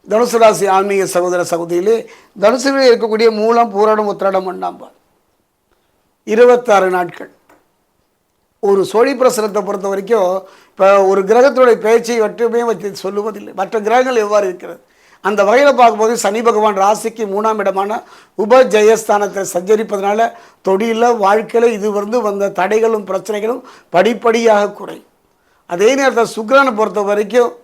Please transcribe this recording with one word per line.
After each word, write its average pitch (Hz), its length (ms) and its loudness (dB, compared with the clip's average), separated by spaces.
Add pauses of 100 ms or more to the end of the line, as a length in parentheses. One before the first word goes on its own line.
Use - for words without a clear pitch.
(120)
தனுசு 233 300 0
ராசி 202 240 4 (100)
ஆன்மீக 196 380 0
சகோதர 180 280 -2 (100)
சகோதரிகளே, 175 440 -2 (480)
தனுசுவில் 262 460 2
இருக்கக்கூடிய 226 400 2 (100)
மூலம், 233 340 2
பூராடம், 214 380 0
உத்திராடம், 190 400 -2
ஒண்ணாம் 185 300 -10
பால், - 140 -20 (1400)
இருபத்தாறு 233 640 4
நாட்கள். - 340 -8 (1300)
ஒரு 196 180 2 (100)
சோழி 262 300 2
பிரசனத்தை 214 440 0
பொறுத்த 190 280 -6
வரைக்கும், 190 380 -2 (380)
இப்ப 196 220 4 (180)
ஒரு 196 200 2
கிரகத்தினுடைய 247 560 4
பெயர்ச்சியை 233 400 0
மட்டுமே 226 440 -2
வச்சு 196 240 -6 (120)
சொல்லுவதில்லை, 208 540 -8
மற்ற 196 160 -6 (120)
கிரகங்கள் 247 380 2
எவ்வாறு 202 240 0
இருக்கிறது, 180 320 -14 (460)
அந்த 208 220 0
வகையில 277 260 4
பார்க்கும்போது 226 380 2 (100)
சனி 208 240 -2
பகவான் 214 360 0
ராசிக்கு 220 400 -2 (100)
மூணாம் 214 280 -2
இடமான 196 300 -4 (520)
உபஜெயஸ்தானத்தை 214 1000 2 (100)
சஞ்சரிப்பதனால, 202 680 -2 (480)
தொழில, 220 360 0 (220)
வாழ்க்கையில 226 520 2
இது 196 100 -4 (120)
வந்து 208 180 -4 (100)
வந்த 196 320 -4
தடைகளும் 214 520 0
பிரச்சனைகளும் 208 520 -6 (320)
படிப்படியாக 220 840 0
குறையும். 165 280 -16 (680)
அதே 202 160 2 (100)
நேரத்துல 233 360 0
சுக்கிரனை 262 440 2
பொறுத்த 208 300 -2
வரைக்கும் 214 420 0 (120)